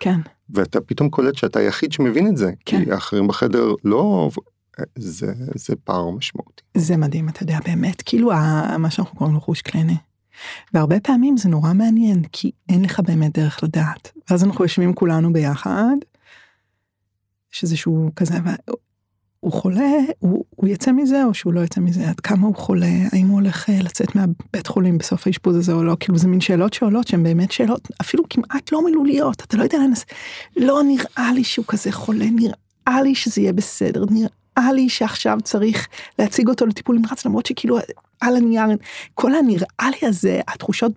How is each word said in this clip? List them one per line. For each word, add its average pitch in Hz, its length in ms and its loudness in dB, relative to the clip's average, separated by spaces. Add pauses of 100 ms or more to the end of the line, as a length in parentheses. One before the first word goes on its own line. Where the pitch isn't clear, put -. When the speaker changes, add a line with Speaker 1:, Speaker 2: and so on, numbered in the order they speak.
Speaker 1:
כן. 185 200 0 (340)
Speaker 2:
ואתה 98 260 -2
פתאום - 300 -2
קולט 139 240 0
שאתה 113 240 -2
היחיד 107 340 -2
שמבין 143 340 0
את 208 100 2
זה, 95 160 0 (120)
Speaker 1:
כן. 190 200 0
Speaker 2:
כי - 80 -4
האחרים 101 360 -2
בחדר 117 460 0 (100)
לא, 123 460 2 (680)
זה, 98 340 -8 (220)
זה - 200 -8 (100)
פער 90 260 -4
משמעותי. - 520 -12 (140)
Speaker 1:
זה 170 200 0
מדהים, 156 320 -2
אתה 156 140 -8
יודע, 160 240 -2
באמת, 175 360 -2
כאילו 233 300 0
ה-, 156 460 0
מה 160 120 0
שאנחנו - 260 -6
קוראים 156 180 0
לו 151 60 0
חוש - 220 -4
קליני. 165 340 -2 (800)
והרבה 165 260 2
פעמים 262 360 4
זה 202 120 2
נורא 160 240 2
מעניין, 214 500 4 (100)
כי - 180 -4 (180)
אין 180 160 4
לך - 160 -2
באמת 160 380 0
דרך 151 240 0
לדעת. 156 500 -2 (180)
ואז 180 140 4
אנחנו 196 200 2
יושבים 175 300 2
כולנו 170 380 2
ביחד, 165 640 0 (1600)
יש - 80 -14
איזשהו 160 540 0
כזה, 170 180 0 (100)
ו-, - 280 -6 (680)
הוא 175 120 -4
חולה, 208 380 0 (280)
הוא, 190 320 0
הוא - 180 -2
יצא 202 240 0
מזה 269 320 2
או 226 100 2
שהוא - 180 -2
לא 175 80 2
יצא 170 200 -2
מזה, 175 280 0
עד 165 120 -4
כמה 202 260 2
הוא 208 100 2
חולה, 175 300 0 (260)
האם 185 160 4
הוא 202 120 4
הולך, 196 300 0
אה, 190 120 2
לצאת - 320 -2
מהבית 185 520 -2
חולים 180 320 2
בסוף - 280 -4
האשפוז 175 300 0
הזה 175 160 0
או 165 120 0
לא, 170 160 0
כאילו 175 180 0
זה 180 100 4
מין 185 120 2
שאלות 185 320 2
שעולות 226 360 0
שהן 170 140 2
באמת 165 300 2
שאלות 233 360 -2 (120)
אפילו 320 300 0
כמעט - 420 -4
לא 311 120 2
מילוליות, 285 580 0
אתה - 140 -4
לא 233 60 2
יודע 294 160 2
לנס-, 269 260 2 (520)
לא 277 260 4
נראה 247 520 0
לי 254 100 2
שהוא 226 240 -4
כזה 208 240 -2
חולה, 214 380 -2
נראה 233 720 -2
לי 269 120 2
שזה - 260 -2
יהיה 190 120 2
בסדר, 190 580 -2
נראה 220 180 2 (300)
נראה 247 140 2
לי 262 160 2
שעכשיו 220 540 -2
צריך 208 460 -2 (300)
להציג 214 300 2
אותו 254 180 2
לטיפול 233 320 0
נמרץ, 226 280 -2
למרות 214 200 -2
שכאילו, 240 320 -2 (420)
על 247 160 2
הנייר, 226 320 2 (460)
כל 254 200 0
הנראה 226 320 2 (240)
לי 269 180 -2
הזה, 185 400 0
התחושות - 480 -4